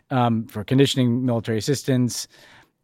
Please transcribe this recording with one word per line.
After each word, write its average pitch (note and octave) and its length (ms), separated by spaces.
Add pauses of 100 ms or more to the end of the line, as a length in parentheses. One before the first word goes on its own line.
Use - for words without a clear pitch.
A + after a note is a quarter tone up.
(100)
um, A#2 360
for G#2 180
conditioning B2+ 640
military A#2 320
assistance. B2+ 680 (580)